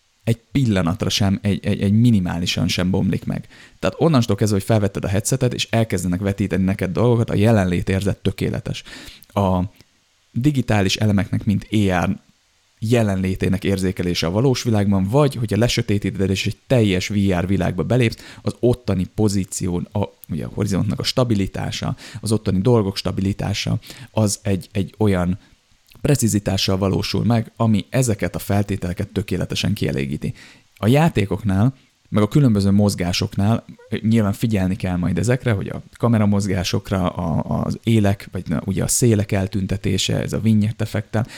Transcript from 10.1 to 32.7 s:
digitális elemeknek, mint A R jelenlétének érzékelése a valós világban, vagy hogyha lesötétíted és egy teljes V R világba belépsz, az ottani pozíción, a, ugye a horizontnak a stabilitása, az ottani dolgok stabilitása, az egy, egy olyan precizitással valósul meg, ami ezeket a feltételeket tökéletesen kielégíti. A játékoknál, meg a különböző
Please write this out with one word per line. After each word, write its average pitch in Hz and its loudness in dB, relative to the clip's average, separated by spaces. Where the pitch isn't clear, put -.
digitális 117 0
elemeknek, 104 0
mint 98 0
A 95 2
R 98 0
jelenlétének 95 0
érzékelése 90 -2
a 82 -2
valós 123 0
világban, 101 2
vagy 135 0
hogyha 113 -2
lesötétíted 101 0
és 95 -2
egy 104 -4
teljes 104 2
V 104 -6
R 90 -2
világba 90 0
belépsz, 113 0
az - -6
ottani 98 0
pozíción, 92 -2
a, 101 -2
ugye 73 -6
a 60 -10
horizontnak 101 -2
a - -8
stabilitása, - -2
az 104 -6
ottani 98 0
dolgok 107 2
stabilitása, 101 -4
az 107 0
egy, 95 -4
egy 95 -4
olyan 90 2
precizitással 98 0
valósul 98 0
meg, 113 0
ami 110 2
ezeket 113 0
a - -8
feltételeket 98 -2
tökéletesen - -4
kielégíti. 69 -4
A 101 -2
játékoknál, 107 2
meg 104 2
a 107 4
különböző 107 4